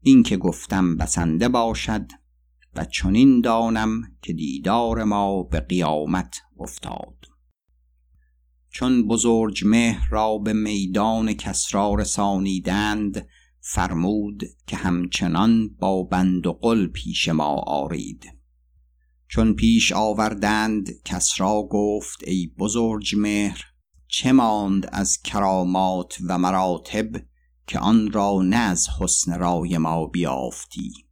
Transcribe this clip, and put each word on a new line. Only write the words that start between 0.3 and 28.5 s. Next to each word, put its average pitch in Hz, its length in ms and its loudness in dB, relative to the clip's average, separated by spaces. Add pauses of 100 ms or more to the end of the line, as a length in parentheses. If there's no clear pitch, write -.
گفتم 90 600 0
بسنده 82 520 0
باشد 117 600 -2 (640)
و 80 100 -6
چنین 120 560 6
دانم 113 640 0 (200)
که - 100 -8
دیدار 98 720 -2
ما 101 380 -2
به 82 180 -2
قیامت 80 800 -2 (180)
افتاد. - 680 -14 (1400)
چون 127 380 2
بزرج 113 560 2
مهر 113 460 4
را 110 280 0
به 104 140 -2
میدان 107 800 0
کسری 101 680 -2
رسانیدند، 101 1300 -2 (340)
فرمود 101 840 -2 (240)
که - 100 -8
همچنان 92 920 2
با 95 340 -2
بند 92 440 0
و 87 60 -2
قل 110 340 0
پیش - 420 -4
ما 78 260 0
آرید. 71 680 -6 (1040)
چون 113 260 2
پیش 113 380 4
آوردند، 107 960 0 (160)
کسری 95 680 -2
گفت: 104 560 -4
«ای 90 200 -2 (120)
بزرج 107 560 -2
مهر، 104 500 -2 (440)
چه - 240 0
ماند 104 600 2
از 98 300 -2
کرامات 92 960 0 (100)
و 90 100 -2
مراتب 92 880 -2 (400)
که - 120 -6
آن 107 340 2
را 101 320 2
نه 95 120 2